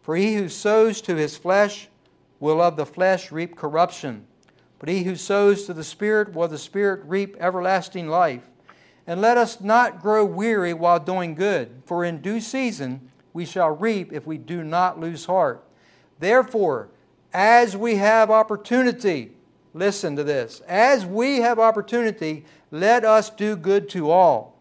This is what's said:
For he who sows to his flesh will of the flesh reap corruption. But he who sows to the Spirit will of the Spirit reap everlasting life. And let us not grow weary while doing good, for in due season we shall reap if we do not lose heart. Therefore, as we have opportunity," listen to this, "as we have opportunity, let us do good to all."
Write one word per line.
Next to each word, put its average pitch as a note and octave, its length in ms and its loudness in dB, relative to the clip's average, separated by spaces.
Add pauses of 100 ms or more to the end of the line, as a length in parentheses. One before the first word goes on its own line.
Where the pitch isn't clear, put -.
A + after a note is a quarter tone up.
For D#3 140 -4
he G#3 200 0
who F#3+ 140 -4
sows A3 520 2
to F3 140 -4
his D3+ 220 -2
flesh G3+ 500 0 (520)
will D#3 220 0
of E3+ 140 2
the D3 100 -4
flesh F#3 460 -2
reap E3 240 -8
corruption. D3+ 720 -4 (520)
But D3 100 -10
he F#3 140 -2
who F#3 120 -4
sows G3+ 500 2
to F3+ 80 -12
the D#3 100 -10
Spirit G#3 500 -2
will E3 100 -2
of D#3+ 80 -4
the D3+ 60 -10
Spirit G3 480 -4
reap G3 340 -6
everlasting F3+ 680 -2
life. D#3 400 -2 (580)
And F3 140 -6
let A#3+ 160 4
us A3+ 240 0
not G#3 400 2
grow G#3+ 240 2
weary F#3 480 -2
while E3+ 260 2
doing F3 360 -4
good, C#3 500 -4
for F3 180 -4
in E3 180 -6
due G#3+ 200 -6
season D#3 680 -6 (220)
we E3+ 140 -8
shall E3 260 0
reap F#3+ 400 -4
if D3+ 160 -12
we D#3 100 -8
do D#3+ 260 -10
not E3+ 360 -2
lose E3 260 -10
heart. F3 380 0 (560)
Therefore, F3+ 680 0 (440)
as G#3+ 440 4
we A3 180 0
have G#3+ 340 4
opportunity," A3 1040 0 (380)
listen F3+ 440 -2
to D3 60 -4
this, C3+ 440 -4
"as A3 380 2
we A#3+ 320 -2
have A#3 220 0
opportunity, G#3+ 840 -2 (260)
let G#3+ 340 2
us G#3+ 240 4
do G#3+ 260 -4
good G3 340 0
to D#3+ 220 -2
all." D#3+ 500 2